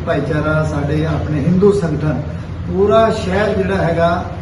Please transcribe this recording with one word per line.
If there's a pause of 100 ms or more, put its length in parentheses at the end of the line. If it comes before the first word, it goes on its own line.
ਭਾਈਚਾਰਾ,
ਸਾਡੇ
ਆਪਣੇ
ਹਿੰਦੂ
ਸੰਗਠਨ, (460)
ਪੂਰਾ
ਸ਼ਹਿਰ
ਜਿਹੜਾ
ਹੈਗਾ (160)